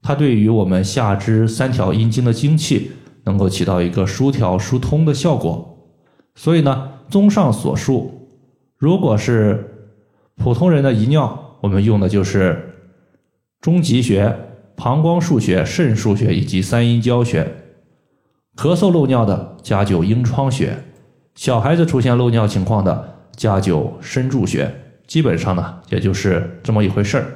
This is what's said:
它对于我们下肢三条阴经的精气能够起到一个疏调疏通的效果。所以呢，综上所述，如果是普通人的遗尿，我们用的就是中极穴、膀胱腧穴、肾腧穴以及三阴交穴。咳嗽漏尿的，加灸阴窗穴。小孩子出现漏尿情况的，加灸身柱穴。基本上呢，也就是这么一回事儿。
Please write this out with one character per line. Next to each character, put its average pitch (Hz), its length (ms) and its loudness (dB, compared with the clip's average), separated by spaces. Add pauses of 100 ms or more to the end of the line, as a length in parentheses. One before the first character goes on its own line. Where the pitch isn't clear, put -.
它 - 140 -2
对 139 200 2
于 107 140 4
我 110 160 2
们 92 180 0
下 101 320 0
肢 110 320 2
三 127 240 -2
条 95 220 0
阴 113 180 2
经 120 140 0
的 120 80 2
精 143 240 2
气 - 360 -2 (320)
能 98 120 0
够 98 120 2
起 92 160 -2
到 90 180 0
一 87 80 0
个 92 160 0
疏 131 260 0
调 95 260 0
疏 123 200 -2
通 151 260 0
的 151 80 2
效 151 240 0
果。 - 420 -6 (560)
所 165 220 0
以 160 60 4
呢， 135 300 -2 (180)
综 202 200 4
上 165 220 2
所 67 240 -2
述， - 520 -4 (480)
如 165 220 2
果 113 180 2
是 107 760 0 (460)
普 123 180 0
通 170 160 2
人 147 120 2
的 135 100 2
遗 107 140 0
尿， 139 540 -2
我 - 80 -2
们 98 140 2
用 104 160 2
的 98 80 2
就 98 160 2
是 92 520 -2 (880)
中 170 180 2
极 127 220 0
穴、 110 340 0 (400)
膀 139 260 0
胱 170 160 2
腧 160 220 0
穴、 92 240 0
肾 131 320 0
腧 104 180 0
穴 101 200 0
以 82 100 0
及 92 160 -2
三 120 260 0
阴 120 140 2
交 120 240 2
穴。 - 260 -2 (1080)
咳 170 200 0
嗽 185 160 2
漏 156 140 2
尿 123 180 2
的， 98 380 -4
加 101 240 0
灸 90 180 0
阴 113 180 0
窗 131 280 0
穴。 - 260 -4 (580)
小 123 240 -2
孩 139 160 2
子 170 120 2
出 139 120 0
现 120 180 2
漏 123 140 2
尿 113 160 2
情 98 180 -2
况 101 200 0
的， - 320 -4 (200)
加 98 240 0
灸 87 300 0 (100)
身 131 300 -4
柱 127 160 -2
穴。 - 260 -4 (340)
基 160 140 -2
本 110 160 0
上 92 180 -2
呢， - 260 -6 (100)
也 - 80 -2
就 95 160 0
是 87 480 -2
这 110 100 -2
么 107 100 2
一 98 60 2
回 101 140 -2
事 101 160 -2
儿。 - 180 -4